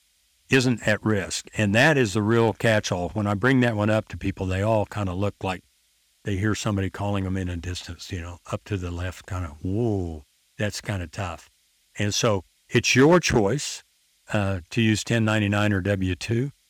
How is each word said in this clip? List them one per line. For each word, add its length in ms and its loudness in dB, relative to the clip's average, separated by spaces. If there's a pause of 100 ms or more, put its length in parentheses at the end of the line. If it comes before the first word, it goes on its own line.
(500)
isn't 380 2
at 160 0
risk. 540 -2
And 180 2
that 220 6
is 160 2
the 80 0
real 320 4
catch-all. 560 0
When 180 -2
I 60 2
bring 280 2
that 140 2
one 140 2
up 200 2
to 80 -10
people, 280 -4
they 160 -2
all 240 0
kinda 280 -6
look 300 -4
like 200 -6 (600)
they 140 -4
hear 180 0
somebody 340 -2
calling 360 -4
them 100 -4
in 140 -4
a 80 -6
distance, 540 -10
you 100 -8
know, 160 -14 (120)
up 160 -8
to 120 -4
the 140 -8
left, 360 -8
kinda, 340 -8
"Whoa, 640 -4 (320)
that's 240 -4
kinda 260 -6
tough." 420 -10 (480)
And 160 -2
so 320 0 (240)
it's 260 2
your 240 8
choice, 640 0 (500)
uh, 360 -2
to 120 0
use 220 4
ten 220 0
ninety-nine 480 2
or 80 0
W 340 0
two, 360 -4 (180)